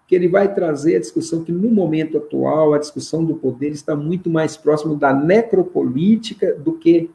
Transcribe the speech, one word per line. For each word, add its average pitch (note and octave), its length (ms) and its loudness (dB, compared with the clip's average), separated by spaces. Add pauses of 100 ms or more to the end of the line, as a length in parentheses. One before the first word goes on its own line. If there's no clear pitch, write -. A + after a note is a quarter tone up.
que F#3 80 4
ele F3 100 2
vai G3 260 2
trazer D#3+ 440 0
a F3 40 2
discussão E3 440 -6
que, F3 80 -6
no G3 180 0
momento D#3 480 0
atual, D3 560 0
a D3 40 2
discussão D3+ 460 -4
do D#3+ 120 -2
poder C3 340 -4
está D3+ 240 -8
muito E3+ 340 -4
mais D#3+ 280 -2
próximo D3+ 400 0
da C#3 180 2
necropolítica F3 1400 0
do D3+ 200 -4
que E3 420 2